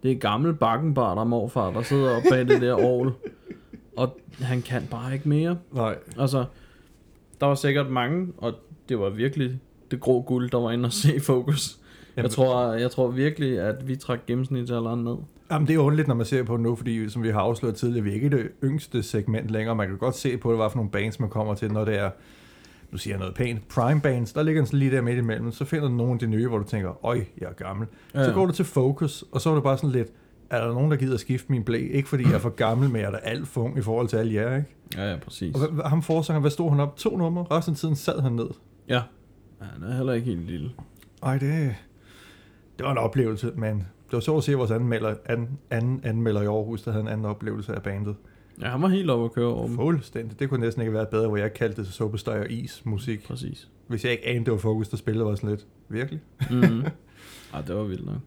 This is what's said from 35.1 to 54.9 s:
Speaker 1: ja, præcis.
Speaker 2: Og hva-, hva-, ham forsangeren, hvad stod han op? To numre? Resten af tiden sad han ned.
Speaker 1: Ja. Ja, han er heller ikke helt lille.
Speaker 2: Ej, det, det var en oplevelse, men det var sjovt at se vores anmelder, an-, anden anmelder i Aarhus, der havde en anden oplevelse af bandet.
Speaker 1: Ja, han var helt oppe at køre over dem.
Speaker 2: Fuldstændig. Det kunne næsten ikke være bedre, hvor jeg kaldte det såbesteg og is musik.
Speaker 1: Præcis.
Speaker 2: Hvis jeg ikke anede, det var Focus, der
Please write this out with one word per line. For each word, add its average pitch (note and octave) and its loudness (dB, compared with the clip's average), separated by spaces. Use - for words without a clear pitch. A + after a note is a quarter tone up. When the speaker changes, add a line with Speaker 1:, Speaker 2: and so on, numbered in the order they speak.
Speaker 1:
ja, F2 -4
præcis. - -8
Speaker 2:
Og C3+ 0
hva-, D3+ 0
hva-, D3+ -2
ham D#3 2
forsangeren, D#3+ 0
hvad C#3+ 4
stod D#3+ 0
han C#3+ 4
op? C#3+ -2
To G#3+ -2
numre? F3 0
Resten E3 2
af C#3+ 0
tiden D#3+ 0
sad D#3 -2
han C3 2
ned. A#2 -2
Speaker 1:
Ja. B2 2
Ja, G2 -14
han - -14
er A#2+ -6
heller C3 0
ikke A#2+ 0
helt F2 -4
lille. F2 -6
Speaker 2:
Ej, C3 0
det, C#3 0
det B2+ -4
var C#3 0
en B2+ 2
oplevelse, A2+ 0
men G#2+ -2
det - -8
var A#2+ 0
sjovt D#3 0
at C#3 0
se C#3+ 2
vores B2 0
anmelder, A2+ 0
an-, A#2 -4
anden B2 0
anmelder A2+ 0
i G#2 2
Aarhus, G#2+ -2
der A#2 -6
havde G#2+ 0
en A2 -4
anden A2 -4
oplevelse G#2+ -6
af G2+ -8
bandet. G2+ -6
Speaker 1:
Ja, - -4
han B2+ -2
var F#3 4
helt F#3 2
oppe A#2 2
at A#2 -4
køre A#2+ 0
over A#2 -2
dem. A#2+ -4
Speaker 2:
Fuldstændig. B2 -2
Det C#3 -2
kunne C3 0
næsten A#2 0
ikke A2 -2
være G#2+ 0
bedre, A2 2
hvor G#2 0
jeg G#2 0
kaldte G#2+ -2
det F#2 -8
såbesteg G#2+ -4
og G#2+ -4
is A#2 -8
musik. G#2+ -4
Speaker 1:
Præcis. - -10
Speaker 2:
Hvis A2+ -4
jeg B2 2
ikke A#2 -4
anede, A#2+ 0
det A#2+ 2
var G#2 2
Focus, G#2+ 0
der - -6